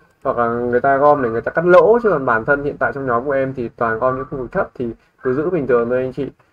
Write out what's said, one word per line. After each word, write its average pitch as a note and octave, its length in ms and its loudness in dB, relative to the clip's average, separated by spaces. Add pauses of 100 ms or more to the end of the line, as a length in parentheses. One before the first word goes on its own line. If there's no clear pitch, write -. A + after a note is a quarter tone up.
(220)
Hoặc A#2+ 160 -2
là A#2 100 0
người A#2+ 320 0
ta C#3 160 2
gom D3 260 4
để A#2+ 80 0
người A#2 100 -2
ta - 100 -6
cắt E3+ 160 -2
lỗ. F3+ 360 6
Chứ G#3+ 80 2
còn C3+ 160 -2
bản A#2 180 0
thân C#3+ 200 0
hiện C#3+ 140 -4
tại A#2+ 140 -2
trong C3+ 140 -6
nhóm A#2+ 180 0
của C#3+ 80 -4
em C3+ 220 -2
thì A#2+ 140 -6
toàn A2 300 -4
gom B2+ 180 0
những C3+ 140 -8
khu C#3+ 80 -8
vực A#2+ 140 -10
thấp F#3+ 220 -4
thì A#2+ 160 -6 (320)
cứ B2+ 120 0
giữ E3 160 -2
bình D3+ 160 -2
thường A#2+ 220 2
thôi B2+ 100 0
anh C3 140 -4
chị. C3 180 -6 (220)